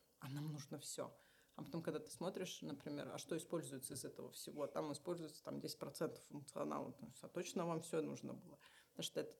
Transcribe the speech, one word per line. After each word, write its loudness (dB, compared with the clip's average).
"а -6
нам 0
нужно -4
всё". -2
А -4
потом, 0
когда 2
ты -4
смотришь, 0
например, -2
а -2
что 0
используется 0
из 0
этого -4
всего, 0
там 2
используется, 0
там, 0
десять -2
процентов 0
функционала. 0
То -8
есть, -10
а -8
точно 2
вам 6
всё 4
нужно 0
было? -10
Потому -2
что 4
это 0